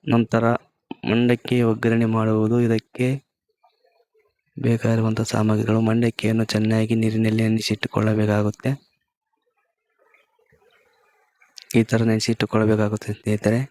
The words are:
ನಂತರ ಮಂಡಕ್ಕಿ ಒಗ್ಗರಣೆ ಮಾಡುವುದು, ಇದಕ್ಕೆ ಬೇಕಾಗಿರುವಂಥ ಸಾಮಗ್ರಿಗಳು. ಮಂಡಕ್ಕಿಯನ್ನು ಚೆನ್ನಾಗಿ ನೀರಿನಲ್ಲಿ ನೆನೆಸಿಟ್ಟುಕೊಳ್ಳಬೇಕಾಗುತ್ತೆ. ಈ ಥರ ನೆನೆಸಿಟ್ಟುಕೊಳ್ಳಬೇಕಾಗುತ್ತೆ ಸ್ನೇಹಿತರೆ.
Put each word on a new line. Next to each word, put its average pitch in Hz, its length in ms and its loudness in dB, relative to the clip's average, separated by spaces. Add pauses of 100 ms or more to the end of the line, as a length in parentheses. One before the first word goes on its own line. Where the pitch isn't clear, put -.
ನಂತರ 117 420 2 (600)
ಮಂಡಕ್ಕಿ 120 560 0
ಒಗ್ಗರಣೆ 113 440 0
ಮಾಡುವುದು, 110 560 0
ಇದಕ್ಕೆ 113 460 -2 (1500)
ಬೇಕಾಗಿರುವಂಥ 113 640 0
ಸಾಮಗ್ರಿಗಳು. 110 600 0
ಮಂಡಕ್ಕಿಯನ್ನು 113 640 0
ಚೆನ್ನಾಗಿ 110 520 0
ನೀರಿನಲ್ಲಿ 110 480 0
ನೆನೆಸಿಟ್ಟುಕೊಳ್ಳಬೇಕಾಗುತ್ತೆ. 107 1300 0 (3000)
ಈ 113 80 4
ಥರ 117 200 0
ನೆನೆಸಿಟ್ಟುಕೊಳ್ಳಬೇಕಾಗುತ್ತೆ 110 1080 0
ಸ್ನೇಹಿತರೆ. 107 460 -2 (120)